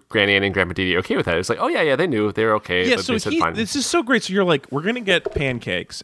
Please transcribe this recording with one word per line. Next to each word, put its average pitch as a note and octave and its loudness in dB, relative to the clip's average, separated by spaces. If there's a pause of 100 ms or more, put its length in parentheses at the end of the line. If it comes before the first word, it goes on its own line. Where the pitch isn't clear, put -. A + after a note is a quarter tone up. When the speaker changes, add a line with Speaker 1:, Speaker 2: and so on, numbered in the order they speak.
Speaker 1:
Granny G2+ 4
Ann G2 4
and G2 0
Grandpa F2+ 0
Didi F2+ 0
okay B3 -2
with E3 -2
that?" E2+ 0
It's F#2 -2
like, A#2 -2
"Oh, A#3+ 0
yeah, E4+ 0
yeah, C#3 2
they F3 2
knew. G#2+ 0
They A2 0
were A2 2
okay. F#2 0
Speaker 2:
Yeah, A#3+ 2
Speaker 1:
They, G2 -2
Speaker 2:
so A#3+ -4
Speaker 1:
they A3 0
said - -4
Speaker 2:
he, E4 0
Speaker 1:
fine." E2 2
Speaker 2:
this A3 -4
is C#4 -2
so E4+ 0
great. A#3 2
So F#3 -6
you're G3 2
like, D#3+ 2
"We're C#3+ -4
gonna A3+ -4
get F#3 0
pancakes," A#2+ -4